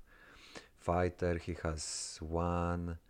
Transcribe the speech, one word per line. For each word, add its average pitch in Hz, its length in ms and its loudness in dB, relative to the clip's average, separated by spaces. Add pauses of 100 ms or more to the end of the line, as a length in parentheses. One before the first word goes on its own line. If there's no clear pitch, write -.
(760)
fighter. 87 640 2
He 85 240 -4
has - 580 -4
one 85 800 0 (120)